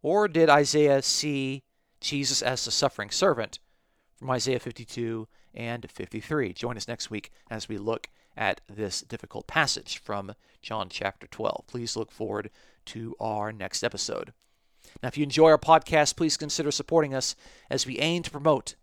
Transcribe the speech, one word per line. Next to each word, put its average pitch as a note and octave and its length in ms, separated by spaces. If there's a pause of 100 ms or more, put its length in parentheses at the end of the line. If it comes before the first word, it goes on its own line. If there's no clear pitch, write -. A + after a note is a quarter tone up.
Or G3+ 260
did D#3+ 220
Isaiah C#3+ 540
see C#3 600 (380)
Jesus C#3 400
as B2+ 240
the A2+ 60
suffering A2 400
servant B2+ 480 (580)
from B2+ 140
Isaiah B2+ 280
fifty-two A2+ 680 (260)
and A#2 380
fifty-three? A2 600
Join A#2+ 240
us G2 100
next - 240
week G#2+ 200 (200)
as A2 180
we G#2+ 80
look A2 320 (280)
at G2+ 300
this G2+ 340
difficult - 460
passage - 500
from G2+ 360 (280)
John G#2 280
chapter - 360
twelve. - 420
Please A#2 280
look A2+ 160
forward G#2 380 (360)
to A2+ 340
our G#2+ 320
next G2+ 320
episode. - 500 (680)
Now, C3 60
if B2 100
you D3 60
enjoy D3+ 260
our D#3 80
podcast, D#3 580
please D#3+ 220
consider D3 340
supporting D3 420
us C3 220 (340)
as C3+ 160
we C3 140
aim E3 240
to - 80
promote D3 520